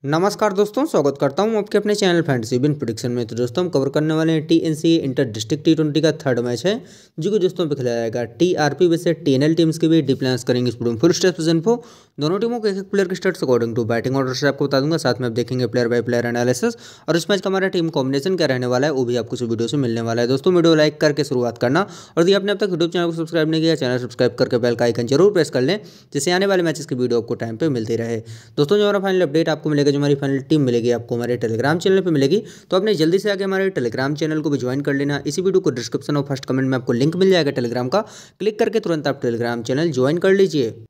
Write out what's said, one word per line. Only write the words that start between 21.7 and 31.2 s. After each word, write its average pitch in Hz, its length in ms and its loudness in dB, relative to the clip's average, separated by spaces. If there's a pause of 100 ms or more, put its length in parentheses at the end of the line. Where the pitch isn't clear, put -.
और 165 60 2
यदि 185 120 4
आपने 202 180 0
अब 196 60 -2
तक 202 120 -2
YouTube 170 220 -2
चैनल 175 140 0
को 170 80 -2
सब्सक्राइब 160 360 -2
नहीं 160 120 0
किया, 160 140 2
चैनल 127 220 0
सब्सक्राइब 120 360 0
करके 123 240 0
बेल 120 160 2
का 120 100 0
आइकन 120 220 0
जरूर 170 260 6
प्रेस 170 180 2
कर 127 120 0
लें, 175 160 0 (360)
जिससे 143 180 0
आने 190 140 2
वाले 190 160 2
मैचेस 156 240 -4
की - 80 -6
वीडियो 120 260 0
आपको 113 160 -6
टाइम 113 200 -8
पे 135 140 -2
मिलती 113 260 -2
रहे। 113 220 -4 (380)
दोस्तों, 147 200 2
जो 208 60 4
हमारा 202 180 2
फाइनल 185 220 2
अपडेट 160 280 0
आपको 151 200 -2
मिलेगा, 143 200 2
जो 139 80 0
हमारी 143 180 2
फाइनल 139 240 -2
टीम 151 220 0
मिलेगी, 120 300 2
आपको 117 220 -2
हमारे 120 240 -2